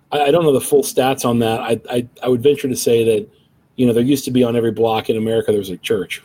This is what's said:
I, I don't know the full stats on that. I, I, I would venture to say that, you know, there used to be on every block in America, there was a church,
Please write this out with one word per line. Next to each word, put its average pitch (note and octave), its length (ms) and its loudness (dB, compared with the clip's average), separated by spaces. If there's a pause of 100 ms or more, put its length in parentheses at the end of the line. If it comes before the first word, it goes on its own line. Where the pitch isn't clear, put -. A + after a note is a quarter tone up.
(120)
I, C#3+ 140 0
I C#3 40 2
don't E3+ 140 4
know D3 80 4
the B2+ 80 2
full C#3 220 2
stats C3 420 -2
on A#2+ 160 0
that. A2+ 200 0
I, A2+ 200 -2 (100)
I, B2 180 -4 (140)
I B2 60 -4
would B2 140 0
venture C#3+ 260 2
to B2 80 -4
say A#2 280 2
that, A2 240 0 (480)
you B2+ 100 2
know, A#2+ 60 2
there A#2 100 2
used C3+ 240 0
to C3 40 -6
be B2 140 2
on A#2 100 -2
every A#2 160 0
block A2 400 -2
in A2+ 60 0
America, A2 340 -2
there G#2 80 2
was F#2+ 120 -6
a F2+ 80 -8
church, - 460 -6